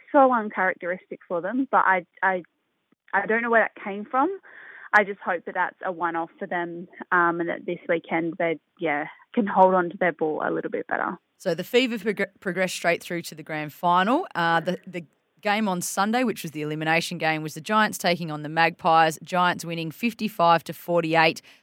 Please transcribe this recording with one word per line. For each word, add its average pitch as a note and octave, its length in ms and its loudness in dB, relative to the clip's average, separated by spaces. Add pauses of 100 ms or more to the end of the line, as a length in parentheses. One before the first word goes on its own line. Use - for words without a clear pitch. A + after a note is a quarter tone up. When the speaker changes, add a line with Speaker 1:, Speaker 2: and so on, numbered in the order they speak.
(140)
Speaker 1:
so C4+ 200 8
uncharacteristic F#3 960 -2
for F3 140 -4
them. A#3+ 300 -2
But G3 160 4
I, F#3 200 2 (160)
I, F#3 200 0 (720)
I G3 120 0
don't A3 140 0
know A#3+ 100 -2
where A3+ 120 6 (120)
that - 80 -18
came G3+ 220 -8
from. C4+ 240 0 (640)
I G#3 100 6
just G3 180 -6
hope F3+ 260 -4
that F#3 80 -12
that's F3+ 280 -2
a F#3+ 80 -4
one-off E3+ 480 -4
for G3+ 80 -10
them, F3 400 -6 (240)
um, E3+ 300 2
and E3+ 80 -4
that - 160 -8
this F3 140 -6 (100)
weekend E3 500 -2
they, E3 200 -2 (200)
yeah, D3+ 280 -2 (280)
can G#3+ 120 2
hold F#3+ 260 6
on F3 180 2
to E3+ 60 -12
their F3 160 0
ball D#3 320 -4
a - 60 -2
little E3 200 -6
bit - 180 -6
better. - 280 -4 (220)
Speaker 2:
So F3 160 -4
the F3 100 -8
Fever A#3+ 340 0
prog-, G3 300 -4 (120)
progressed F#3 340 -2
straight E3+ 280 -2
through E3+ 200 -8
to - 120 -14
the D#3+ 80 -18
grand D3+ 300 -8
final. F#3 640 2
Uh, E3+ 260 2
the, F3 260 -4
the F3+ 180 -12 (380)
game G#3 260 0
on F3+ 120 -2
Sunday, A3 440 0
which G#3+ 180 -2
was E3 100 -8
the D3+ 100 -6
elimination D#3+ 560 -2
game, D#3 240 -2
was D#3 120 -8
the D#3+ 60 -12
Giants G#3+ 380 0
taking E3+ 340 -2
on D3+ 100 -8
the D3 60 -8
Magpies. E3 720 4
Giants F3 420 0
winning E3 280 -6
fifty-five F#3 720 2
to - 80 -10
forty-eight. E3 680 2 (220)